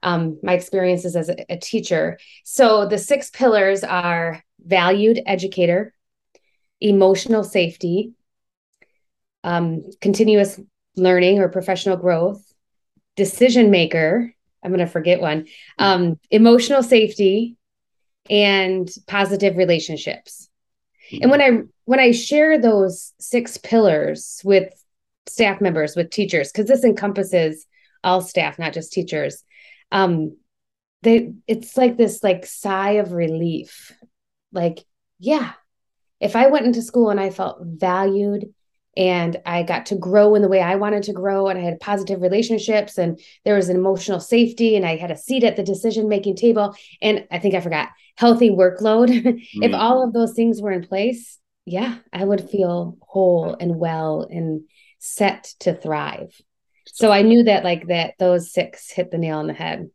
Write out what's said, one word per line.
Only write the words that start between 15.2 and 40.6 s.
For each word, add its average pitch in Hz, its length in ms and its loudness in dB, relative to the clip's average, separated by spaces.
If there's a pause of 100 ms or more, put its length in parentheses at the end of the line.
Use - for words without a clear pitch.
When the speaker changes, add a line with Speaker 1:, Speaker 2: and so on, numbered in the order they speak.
Speaker 1:
one, 156 240 -4 (320)
um, 180 420 0 (120)
emotional 233 500 6
safety, 220 760 2 (720)
and 190 600 0 (180)
positive 196 500 0
relationships. - 920 -4 (720)
And 247 80 4
when 285 120 4
I, 247 180 4 (240)
when 262 160 0
I 247 120 6
share 302 480 2
those 202 600 0
six - 400 -6
pillars 160 840 0
with 190 300 2 (540)
staff 202 340 -2
members, 160 340 -2
with 170 140 -4
teachers, 180 420 -4
'cause 208 140 -4
this 247 180 2
encompasses 190 840 0 (360)
all 185 180 0
staff, 160 360 -4
not 160 160 -8
just 165 180 -12
teachers, 151 520 -6 (480)
um, 170 440 0 (680)
they, 226 300 2 (120)
it's - 320 -6
like 240 200 2
this, 214 260 0
like, 180 240 0
sigh 196 460 -4
of 202 180 -2
relief. 165 840 -6 (560)
Like, 170 320 -4 (360)
yeah, 240 340 -2 (680)
if 202 160 -4
I 247 120 6
went 269 180 2
into 233 160 0
school 233 300 0
and 196 80 -2
I 196 100 -2
felt 185 320 -8
valued 196 920 -2 (460)
and 175 480 -2
I 175 180 -4
got 175 240 -6
to 202 80 -6
grow 208 380 4
in 208 80 4
the 196 60 2
way 190 140 2